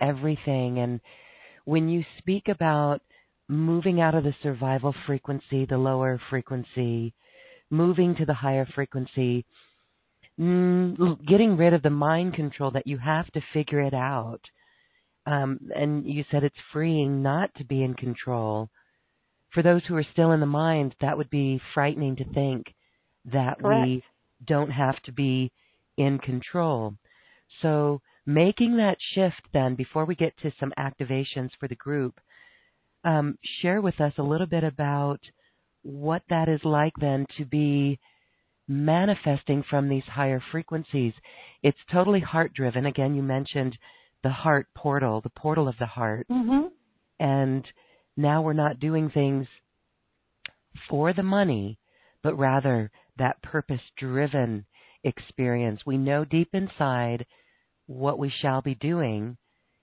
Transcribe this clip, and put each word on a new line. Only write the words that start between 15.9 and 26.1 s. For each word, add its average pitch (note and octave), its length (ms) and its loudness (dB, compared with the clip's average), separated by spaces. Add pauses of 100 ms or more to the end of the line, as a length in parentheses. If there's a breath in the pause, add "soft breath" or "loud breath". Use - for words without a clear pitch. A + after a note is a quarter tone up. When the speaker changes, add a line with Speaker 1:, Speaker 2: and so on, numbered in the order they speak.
Speaker 1:
you C#3+ 240 -4
said C#3+ 140 2
it's C#3+ 100 -2 (180)
freeing D3+ 480 2
not C#3+ 360 0
to C#3+ 80 -12
be C3+ 180 -2
in B2+ 120 -2
control. A2+ 760 -4 (800)
For E3+ 100 2
those F3 260 4
who F3 80 -2
are D3+ 160 0
still E3 200 4
in D#3 80 4
the D3 60 2
mind, D3 540 0
that C#3+ 160 0
would D3 140 -6
be C3+ 300 0 (140)
frightening C#3+ 420 0
to C3 160 -6
think C3+ 340 -2 (640)
that C3 280 0
Speaker 2:
Correct. B2+ 260 4
Speaker 1:
we B2+ 180 -2 (420)
don't D3+ 240 0
have C3+ 340 0
to C3 80 -16
be B2+ 380 0 (460)
in C#3 220 2